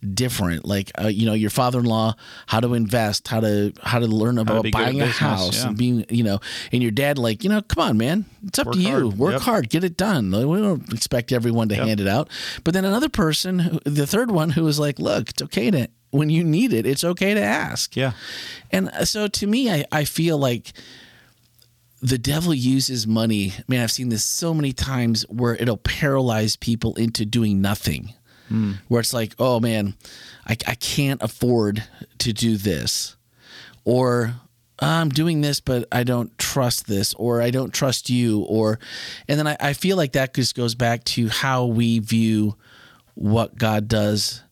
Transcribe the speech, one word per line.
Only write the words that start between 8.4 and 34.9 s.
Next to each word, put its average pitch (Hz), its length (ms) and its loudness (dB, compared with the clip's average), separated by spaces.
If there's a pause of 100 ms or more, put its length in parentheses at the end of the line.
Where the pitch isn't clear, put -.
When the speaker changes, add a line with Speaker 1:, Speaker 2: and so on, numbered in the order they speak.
Speaker 1:
it's 196 140 0
up 285 60 0
Speaker 2:
Work - 100 0
Speaker 1:
to 180 40 2
you. 185 120 2
Speaker 2:
hard. 123 260 0
Speaker 1:
Work 147 140 2
Speaker 2:
Yep. 135 80 0
Speaker 1:
hard, 208 300 0
get 165 120 2
it 180 140 -2
done." 175 340 0
Like, 107 160 2
we 165 120 2
don't 202 340 0
expect 117 400 -2
everyone 117 380 2
to 104 40 0
Speaker 2:
Yep. 104 140 0
Speaker 1:
hand 107 120 0
it 98 60 0
out. 113 220 0 (340)
But 165 120 0
then 190 100 2
another 220 240 2
person, 180 500 0
who, 165 260 0
the 147 220 0
third 233 240 0
one, 170 200 2
who 156 120 2
was 151 160 2
like, 147 220 -2
"Look, - 300 -2
it's - 120 -8
okay 226 300 0
to, 127 160 2 (240)
when 151 180 2
you 160 140 2
need 185 280 2
it, 113 140 2
it's 139 160 0
okay 180 320 0
to 208 80 0
ask." - 540 -2
Speaker 2:
Yeah. 127 160 0 (580)
Speaker 1:
And, 190 200 0
uh, - 140 -2
so 214 220 -2
to 202 220 -2
me, 240 200 2
I, 156 220 0
I 151 140 0
feel 160 340 0
like 123 340 0 (1300)
the 127 140 2
devil 151 380 0
uses 127 520 0
money. 110 460 2 (160)
Man, 127 140 2
I've 113 80 -2
seen 123 180 -4
this 110 160 0
so 170 300 -2
many 147 180 0
times 123 560 0
where 120 280 0
it'll 117 200 0
paralyze 123 800 0
people 117 380 -2
into 113 320 -2
doing 107 340 2
nothing. 98 540 -2 (340)
Speaker 2:
Hmm. 110 240 0 (160)
Speaker 1:
Where 120 120 2
it's - 120 -2
like, 113 260 -4
"Oh, 123 220 2
man, 110 340 0 (520)
I, - 60 0 (140)
I 123 100 -4
can't 139 460 -2
afford 110 640 0 (360)
to 120 120 -2
do 113 240 0
this." 87 600 -2 (680)
Or, 120 480 2 (460)
"I'm 160 320 2